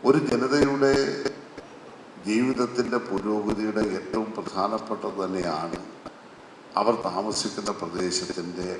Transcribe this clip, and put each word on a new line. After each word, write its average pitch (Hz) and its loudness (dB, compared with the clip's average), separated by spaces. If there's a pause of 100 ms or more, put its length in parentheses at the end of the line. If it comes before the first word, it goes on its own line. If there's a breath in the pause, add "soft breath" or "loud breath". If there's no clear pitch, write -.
ഒരു 147 8 (120)
ജനതയുടെ 139 4 (1300)
ജീവിതത്തിന്റെ 123 2
പുരോഗതിയുടെ 104 0 (140)
ഏറ്റവും 110 -2
പ്രധാനപ്പെട്ടത് 101 -4
തന്നെയാണ് 85 -2 (1040)
അവർ 113 6 (140)
താമസിക്കുന്ന 101 -2
പ്രദേശത്തിന്റെ 90 -4 (120)